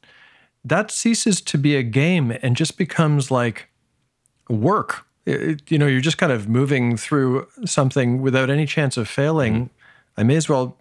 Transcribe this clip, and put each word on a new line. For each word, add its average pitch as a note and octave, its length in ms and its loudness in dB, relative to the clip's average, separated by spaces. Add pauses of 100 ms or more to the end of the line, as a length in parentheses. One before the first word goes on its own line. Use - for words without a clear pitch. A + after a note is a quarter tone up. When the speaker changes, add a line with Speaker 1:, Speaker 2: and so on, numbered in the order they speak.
(640)
Speaker 1:
that F3 280 -2
ceases A3+ 500 0
to - 160 -2
be D3 160 2
a C3+ 80 0
game C3+ 500 0 (100)
and B2 140 0
just - 220 -2
becomes, D3+ 540 0
like, A#2+ 360 -2 (800)
work. C#3 580 -2 (200)
It, - 160 -2
it, D#3 280 -4
you D#3+ 80 2
know, D3 80 4
you're C3 140 2
just D3+ 180 -2
kind E3 140 2
of G#2+ 160 -2
moving B2 480 2
through C3 500 -2 (180)
something C3 560 0
without C3 300 2
any D3 160 0
chance C#3+ 300 -2
of A2+ 120 -4
failing. C#3 460 0
Speaker 2:
Mm-hmm. - 680 -8
Speaker 1:
I - 20 0
may C3 140 4
as D#3 120 0
well, B2+ 320 -2